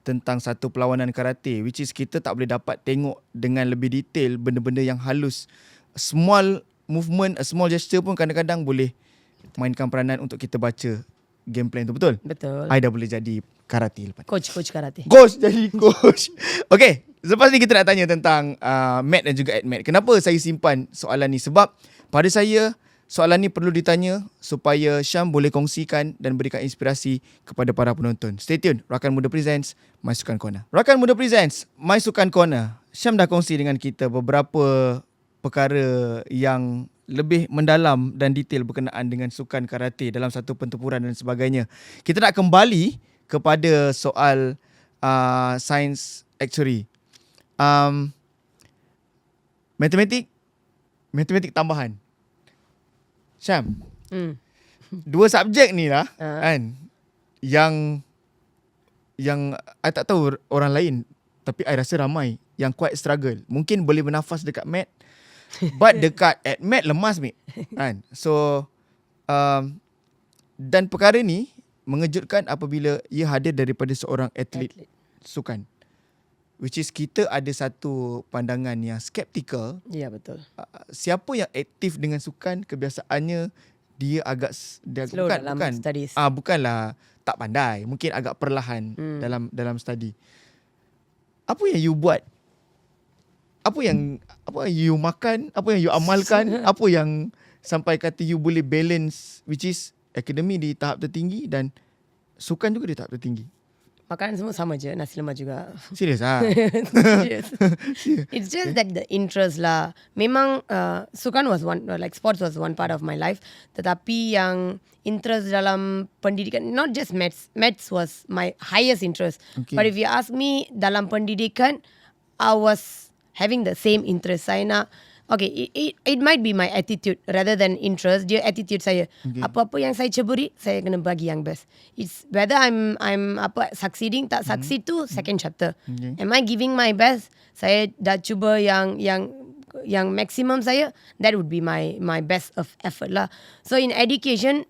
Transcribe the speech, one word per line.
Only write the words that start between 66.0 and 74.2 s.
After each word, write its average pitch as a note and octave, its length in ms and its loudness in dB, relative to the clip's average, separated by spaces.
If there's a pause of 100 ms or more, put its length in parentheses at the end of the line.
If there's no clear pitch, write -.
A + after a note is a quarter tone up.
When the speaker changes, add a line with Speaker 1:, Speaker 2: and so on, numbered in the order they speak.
Speaker 1:
dekat D#3 400 2
at C3 180 -4
mat A3 240 0
lemas, F3 360 0
mate. C3+ 180 -8 (340)
Kan? B2 300 -6 (100)
So, D3 540 0 (600)
um, C#3+ 500 0 (800)
dan F#3 320 2
perkara G3+ 340 6
ni G#3 320 -2 (320)
mengejutkan D#3+ 640 -2
apabila D3 500 -4 (100)
ia D#3 200 -4
hadir C#3+ 260 0
daripada C3 400 -2
seorang C3 400 -4